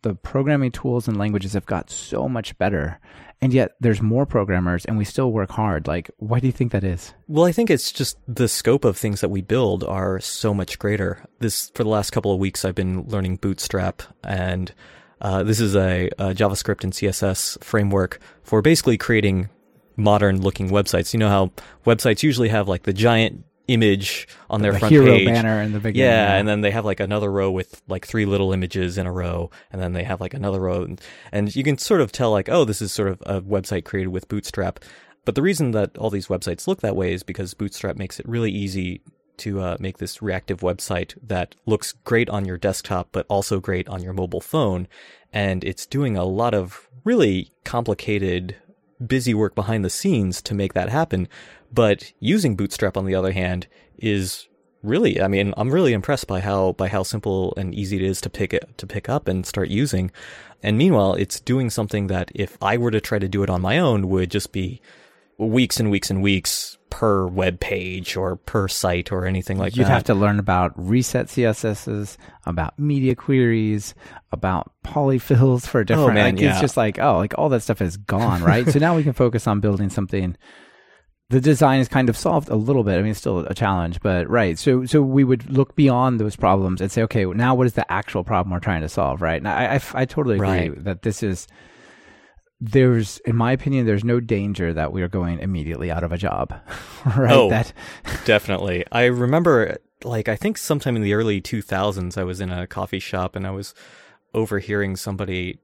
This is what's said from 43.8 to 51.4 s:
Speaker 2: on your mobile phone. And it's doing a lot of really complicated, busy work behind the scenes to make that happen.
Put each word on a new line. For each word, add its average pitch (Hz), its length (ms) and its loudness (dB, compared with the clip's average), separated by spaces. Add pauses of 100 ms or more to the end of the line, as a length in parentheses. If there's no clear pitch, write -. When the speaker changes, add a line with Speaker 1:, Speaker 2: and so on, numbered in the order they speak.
Speaker 2:
on 92 140 -10
your 92 120 -8
mobile 90 260 -4
phone. 98 480 -2 (420)
And 95 320 -2
it's - 220 -8
doing 131 320 -2
a 90 80 0
lot 107 300 0
of 92 340 -4 (160)
really 131 480 2 (140)
complicated, 98 880 -2 (500)
busy 123 280 0
work 104 200 0
behind 104 300 -2
the 92 60 0
scenes 107 520 0
to - 120 -6
make 98 180 -2
that 92 160 -2
happen. 110 400 -2 (420)